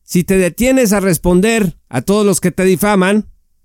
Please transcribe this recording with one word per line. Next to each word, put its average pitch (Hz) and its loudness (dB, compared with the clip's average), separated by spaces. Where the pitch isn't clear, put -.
si - -2
te 190 0
detienes 226 0
a 208 2
responder 185 0
a 123 -6
todos 202 0
los 196 0
que 175 -2
te 190 -4
difaman, 196 0